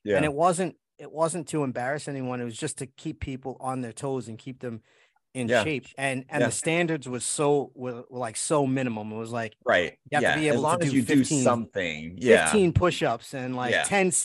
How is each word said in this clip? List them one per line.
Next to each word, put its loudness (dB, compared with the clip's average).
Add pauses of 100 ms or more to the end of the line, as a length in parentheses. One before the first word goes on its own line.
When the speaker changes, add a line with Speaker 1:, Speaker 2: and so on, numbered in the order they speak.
Speaker 1:
Yeah. 2
Speaker 2:
And 4
it 0
wasn't, 2 (220)
it -16
wasn't -2
to -2
embarrass -4
anyone. -6
It -6
was -8
just -6
to -8
keep -10
people -8
on -4
their -8
toes -6
and -12
keep -16
them -8 (520)
in -2
Speaker 1:
Yeah. 4
Speaker 2:
shape. -4 (120)
And, -2
and 0
Speaker 1:
Yeah. 4
Speaker 2:
the 0
standards -2
was -6
so, 0
were, -10
were, -12
like, -6
so 2
minimum. -2
It -8
was -8
like, -6 (120)
Speaker 1:
Right. 2 (120)
Speaker 2:
you 0
have 2
to 4
Speaker 1:
Yeah. 2
Speaker 2:
be 2
Speaker 1:
As 4
Speaker 2:
able 2
Speaker 1:
long 2
Speaker 2:
to 0
Speaker 1:
as 2
Speaker 2:
do 2
Speaker 1:
you 4
do 2
Speaker 2:
fifteen, 4
Speaker 1:
something. -2
Yeah. 8
Speaker 2:
fifteen 4
push-ups 0
and, -6
like, -2
Speaker 1:
Yeah. 2
Speaker 2:
ten, 2 (140)